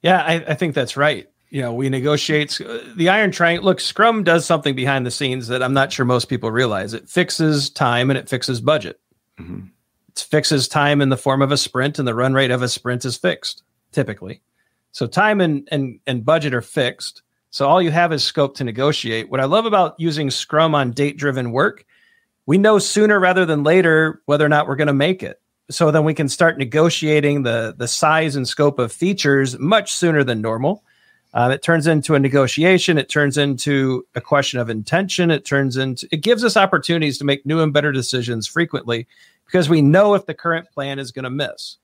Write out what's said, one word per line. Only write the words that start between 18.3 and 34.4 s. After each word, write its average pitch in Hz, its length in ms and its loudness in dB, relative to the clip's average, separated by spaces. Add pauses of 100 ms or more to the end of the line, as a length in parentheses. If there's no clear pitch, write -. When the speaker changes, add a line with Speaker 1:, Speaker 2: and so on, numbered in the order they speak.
Speaker 1:
to 135 80 -6
negotiate. 117 680 -4
What 131 80 -2
I 131 60 0
love 202 200 2
about 190 340 2
using 156 320 -2
Scrum 156 440 0
on 131 160 0
date-driven 139 640 -2
work, 151 320 -2 (600)
we 160 120 4
know 214 200 4
sooner 208 400 2
rather 185 280 2
than 151 160 -2
later 160 640 2
whether 147 180 2
or 147 40 2
not 151 180 2
we're 135 100 -4
gonna 147 160 0
make 160 300 0
it. - 180 -12 (300)
So 156 220 2
then 156 120 4
we 156 100 0
can 143 140 -2
start 160 300 2
negotiating 147 840 2
the, 113 340 -2
the 120 80 -6
size 156 480 0
and 131 120 -4
scope 143 340 0
of 113 120 -2
features 139 680 0
much 196 340 0
sooner 156 320 2
than 113 180 -2
normal. 123 400 -4 (500)
Um, 123 200 2
it 135 100 -4
turns 165 240 2
into 156 300 2
a 139 40 4
negotiation. 147 800 2
It 135 100 -4
turns 143 300 0
into 135 640 0 (120)
a 120 40 -6
question 135 380 -2